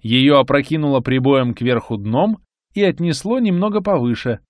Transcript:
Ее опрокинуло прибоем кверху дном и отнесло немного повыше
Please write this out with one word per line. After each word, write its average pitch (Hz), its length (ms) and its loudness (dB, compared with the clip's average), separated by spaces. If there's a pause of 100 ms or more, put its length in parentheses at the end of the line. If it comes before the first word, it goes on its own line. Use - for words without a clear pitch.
Ее 131 380 4
опрокинуло 143 600 0
прибоем 131 540 0
кверху 117 420 -2
дном 131 420 -2 (360)
и 202 100 0
отнесло 175 560 -2
немного 208 400 0
повыше 123 580 -2 (120)